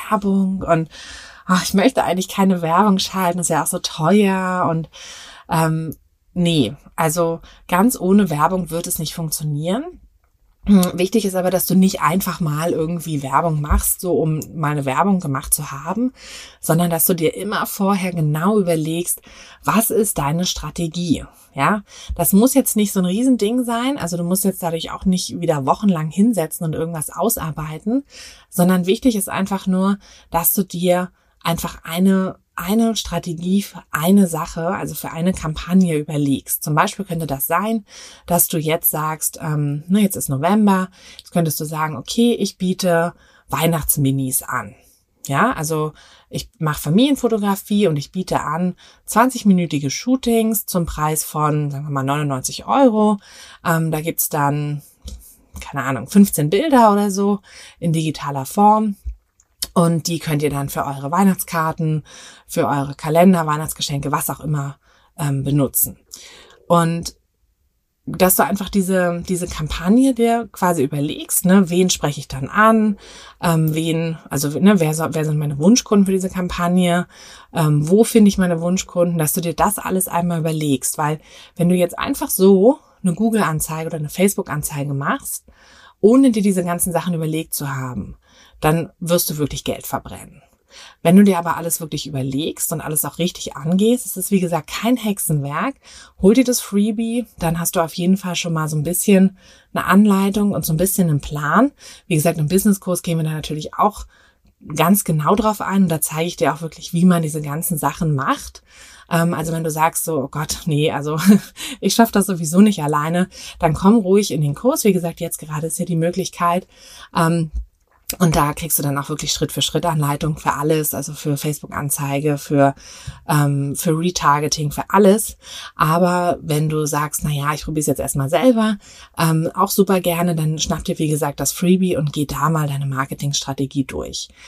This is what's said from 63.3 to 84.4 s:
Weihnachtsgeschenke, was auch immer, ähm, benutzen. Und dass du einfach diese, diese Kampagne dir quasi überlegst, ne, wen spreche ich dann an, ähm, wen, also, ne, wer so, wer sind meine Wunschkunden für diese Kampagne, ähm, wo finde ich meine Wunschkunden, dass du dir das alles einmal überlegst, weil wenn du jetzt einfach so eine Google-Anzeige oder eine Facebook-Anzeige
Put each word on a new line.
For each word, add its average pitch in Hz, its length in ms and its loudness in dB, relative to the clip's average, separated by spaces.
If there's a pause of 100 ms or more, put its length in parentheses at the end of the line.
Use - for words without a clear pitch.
Weihnachtsgeschenke, 147 640 -4
was 151 180 -2
auch 135 100 -8
immer, 143 380 -6 (400)
ähm, 139 240 -2
benutzen. 139 560 0 (720)
Und 170 480 0 (880)
dass 185 300 2
du 185 80 2
einfach 196 240 -4
diese, 180 600 0
diese 175 200 -4
Kampagne 208 640 2
dir 233 380 0
quasi 180 320 0
überlegst, 151 600 -4
ne, 185 240 6
wen 180 220 2
spreche 147 300 -4
ich - 80 -12
dann 131 200 -8
an, 214 500 4 (440)
ähm, 160 320 2
wen, 165 420 -2 (140)
also, 143 180 -4 (120)
ne, 196 180 6
wer 156 160 2
so, 156 160 -2
wer 156 140 -2
sind 151 140 0
meine 147 200 -4
Wunschkunden 202 480 4
für 190 60 0
diese 185 180 -2
Kampagne, 180 800 0 (440)
ähm, 151 380 2
wo 214 140 6
finde 214 240 6
ich 196 100 2
meine 175 220 0
Wunschkunden, 175 580 0
dass 151 140 0
du - 80 -2
dir 165 140 -2
das 190 240 0
alles 185 280 -2
einmal 175 320 -2
überlegst, 156 600 -2
weil 151 200 -2 (380)
wenn 175 120 2
du 180 60 4
jetzt 180 240 0
einfach 277 320 -4
so 196 480 6 (240)
eine 180 100 0
Google-Anzeige 160 760 -2
oder 165 100 -8
eine 147 100 -6
Facebook-Anzeige 147 840 -2